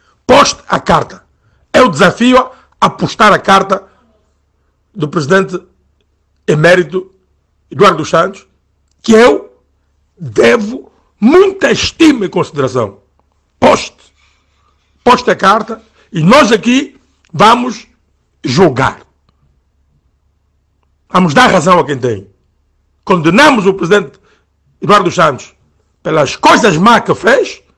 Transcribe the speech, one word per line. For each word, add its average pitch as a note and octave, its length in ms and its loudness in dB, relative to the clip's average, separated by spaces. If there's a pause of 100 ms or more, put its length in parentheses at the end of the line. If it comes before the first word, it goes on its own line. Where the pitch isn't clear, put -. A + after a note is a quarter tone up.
(260)
Poste - 420 2
a E3+ 120 -4
carta. - 440 -4 (480)
Eu B3+ 160 4
desafio A#3 600 0 (300)
a G3 100 0
postar G#3 420 -2
a E3 60 2
carta F#3+ 460 -2 (1120)
do D3+ 140 -6
presidente F3+ 520 -4 (880)
emérito E3+ 640 0 (600)
Eduardo F3 280 0
dos D#3 120 -8
Santos, D#3+ 360 -4 (560)
que A3+ 100 0
eu - 500 2 (560)
devo G#3+ 720 -4 (280)
muita F4 500 2
estima B3+ 560 0
e - 20 -14
consideração. B2+ 720 -6 (600)
Poste. - 540 -4 (920)
Poste - 260 0
a F3+ 60 -2
carta G#3+ 460 -4 (300)
e E3 100 -4
nós A3+ 300 4
aqui A#3+ 480 -2 (320)
vamos A3+ 540 0 (580)
julgar. C3+ 560 -2 (2000)
Vamos F#3 260 0
dar B3 160 4
razão F3+ 280 2
a D3 80 0
quem C#3 120 -6
tem. A2+ 300 -6 (760)
Condenamos G3 640 2
o F#3+ 80 2
presidente F3 440 -4 (640)
Eduardo G3+ 240 0
dos F3 100 -4
Santos D#3 400 -4 (480)
pelas D#3 340 -2
coisas A3 400 2
más G#3 280 2
que F3+ 100 -2
fez, - 480 -2 (140)